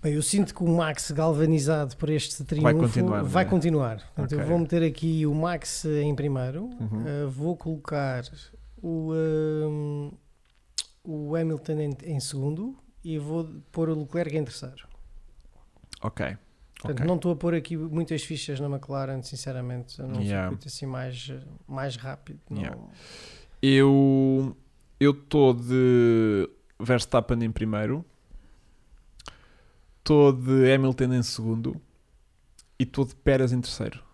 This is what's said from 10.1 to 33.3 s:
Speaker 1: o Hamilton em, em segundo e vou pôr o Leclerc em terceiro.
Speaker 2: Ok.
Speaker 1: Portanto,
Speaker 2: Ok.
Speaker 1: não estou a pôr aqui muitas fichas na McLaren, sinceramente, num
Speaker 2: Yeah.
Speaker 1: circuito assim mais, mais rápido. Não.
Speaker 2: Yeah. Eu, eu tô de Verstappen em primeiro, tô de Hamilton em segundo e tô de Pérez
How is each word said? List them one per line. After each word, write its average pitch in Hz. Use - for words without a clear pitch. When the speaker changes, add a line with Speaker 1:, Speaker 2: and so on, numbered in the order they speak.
Speaker 1:
o 151
Hamilton 160
em, 147
em 156
segundo 151
e 160
vou 160
pôr 160
o 156
Leclerc 151
em 156
terceiro. 131
Speaker 2:
Ok. -
Speaker 1:
Portanto, 139
Speaker 2:
Ok. 135
Speaker 1:
não 180
estou 175
a 160
pôr 170
aqui 165
muitas 160
fichas 143
na 143
McLaren, 135
sinceramente, 123
num 110
Speaker 2:
Yeah. 98
Speaker 1:
circuito -
assim 135
mais, 127
mais 135
rápido. 139
Não. -
Speaker 2:
Yeah. -
Eu, 135
eu 143
tô 139
de 120
Verstappen 117
em 113
primeiro, 110
tô 143
de 131
Hamilton 131
em 123
segundo 113
e 127
tô 139
de 127
Pérez 131